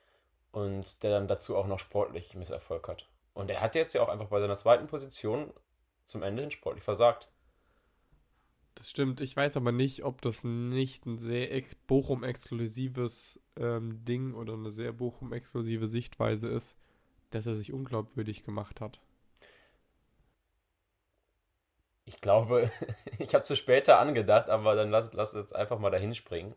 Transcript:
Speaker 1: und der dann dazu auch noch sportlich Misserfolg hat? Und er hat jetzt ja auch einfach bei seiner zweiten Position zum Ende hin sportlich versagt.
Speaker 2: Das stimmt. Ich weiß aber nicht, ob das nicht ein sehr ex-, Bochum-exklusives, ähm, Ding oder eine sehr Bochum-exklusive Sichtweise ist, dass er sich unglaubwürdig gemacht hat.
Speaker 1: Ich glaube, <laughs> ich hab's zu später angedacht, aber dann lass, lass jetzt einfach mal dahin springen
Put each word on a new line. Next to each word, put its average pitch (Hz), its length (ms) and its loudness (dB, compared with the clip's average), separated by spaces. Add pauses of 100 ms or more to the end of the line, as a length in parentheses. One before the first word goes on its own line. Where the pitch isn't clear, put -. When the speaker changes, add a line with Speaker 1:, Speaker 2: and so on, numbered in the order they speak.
(540)
Speaker 1:
und 98 500 -6
der 107 80 0
dann 101 160 0
dazu 101 300 -2
auch 98 100 0
noch 95 120 -2
sportlich - 560 -4
Misserfolg 82 520 -8
hat? - 220 -12 (240)
Und 98 160 -6
er 101 100 -4
hat 113 160 0
jetzt 160 180 0
ja 117 80 4
auch - 80 2
einfach 104 180 -6
bei 104 120 2
seiner 101 180 0
zweiten 123 300 6
Position 135 640 -6 (520)
zum - 200 -10
Ende 107 180 -4
hin 147 100 -8
sportlich - 320 -8
versagt. 113 460 2 (1500)
Speaker 2:
Das - 140 -18
stimmt. 135 320 -4
Ich 131 160 -8
weiß 143 180 0
aber 123 160 0
nicht, 131 320 0
ob 127 180 -6
das 117 220 -4
nicht 123 640 -4
ein 117 140 -6
sehr 120 340 -4
ex-, 131 220 -6 (120)
Bochum-exklusives, 123 1500 -2 (160)
ähm, 113 480 -6
Ding 123 300 -4
oder 113 200 -8
eine 110 180 -8
sehr 113 200 -6
Bochum-exklusive 117 960 -4
Sichtweise 113 600 -2
ist, - 260 -6 (540)
dass 110 160 -6
er 117 100 -2
sich 107 160 -6
unglaubwürdig 117 720 -6
gemacht 104 380 -10
hat. - 180 -12 (3000)
Speaker 1:
Ich - 140 -20
glaube, 113 500 4 (260)
<laughs> - 240 -12
ich 147 160 -4
hab's 139 120 4
zu 139 80 0
später 131 440 8
angedacht, 107 500 6
aber 107 260 6
dann 107 140 4
lass, 110 240 4
lass 107 200 -2
jetzt 104 220 -6
einfach 107 240 -2
mal 101 120 2
dahin 101 240 0
springen 87 420 -8